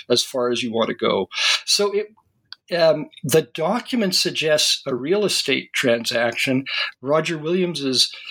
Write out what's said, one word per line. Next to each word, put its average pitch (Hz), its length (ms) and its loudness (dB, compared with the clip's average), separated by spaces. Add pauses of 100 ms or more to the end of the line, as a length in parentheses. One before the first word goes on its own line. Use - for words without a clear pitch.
as 123 160 -2
far 123 260 -2
as 120 120 -2
you 120 100 -4
want 110 160 0
to 113 60 -4
go." 104 340 0 (380)
So 202 260 2
it, 214 160 -2 (640)
um, 160 360 2 (120)
the 156 200 4
document 196 720 -2
suggests 151 720 2
a 131 80 -2
real 170 320 0
estate - 480 -2
transaction. 117 920 0 (380)
Roger 156 340 0
Williams's, 151 760 0 (200)